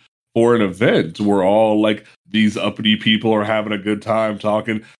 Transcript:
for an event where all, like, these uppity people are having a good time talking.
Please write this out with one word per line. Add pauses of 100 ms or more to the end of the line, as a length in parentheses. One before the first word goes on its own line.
(340)
for
an
event
where
all,
like, (220)
these
uppity
people
are
having
a
good
time
talking. (180)